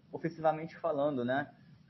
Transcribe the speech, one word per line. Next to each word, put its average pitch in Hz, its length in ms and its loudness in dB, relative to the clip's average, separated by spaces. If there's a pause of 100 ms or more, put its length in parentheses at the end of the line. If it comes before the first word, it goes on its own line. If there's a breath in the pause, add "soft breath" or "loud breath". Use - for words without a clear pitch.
(120)
ofensivamente 160 680 0
falando, 147 440 2
né? 135 260 0 (400 soft breath)